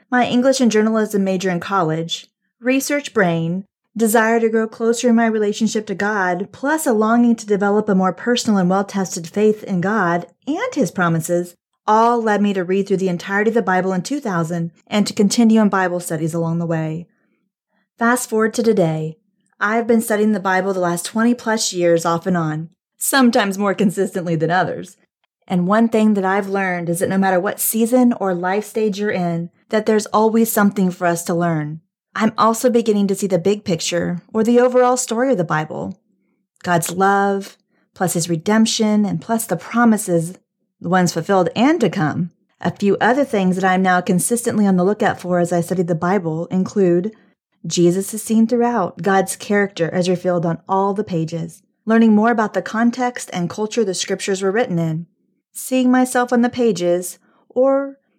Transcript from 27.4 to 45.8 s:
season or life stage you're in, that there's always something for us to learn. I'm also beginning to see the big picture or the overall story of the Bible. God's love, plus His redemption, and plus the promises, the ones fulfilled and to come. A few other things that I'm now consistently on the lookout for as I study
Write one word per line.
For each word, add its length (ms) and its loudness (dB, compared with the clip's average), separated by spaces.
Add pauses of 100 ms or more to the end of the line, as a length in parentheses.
season 540 2
or 180 -2
life 320 -2
stage 340 -4
you're 120 -2
in, 400 -4 (180)
that 160 -2
there's 220 2
always 440 2
something 400 2
for 160 -4
us 180 0
to 100 -2
learn. 480 -2 (340)
I'm 220 0
also 320 2
beginning 380 2
to 60 -2
see 120 -4
the 140 0
big 240 -2
picture 580 -4 (100)
or 100 0
the 180 4
overall 360 4
story 360 -2
of 40 2
the 80 -2
Bible. 560 -6 (640)
God's 300 0
love, 640 0 (340)
plus 220 -4
His 160 -4
redemption, 760 2
and 160 -4
plus 260 -4
the 100 -2
promises, 840 0 (420)
the 80 -10
ones 240 2
fulfilled 440 0
and 240 2
to 100 2
come. 400 -4 (300)
A 100 -2
few 300 0
other 240 2
things 320 0
that 80 -2
I'm 180 2
now 180 4
consistently 640 0
on 100 4
the 80 2
lookout 360 0
for 200 0
as 120 0
I 80 2
study 220 -2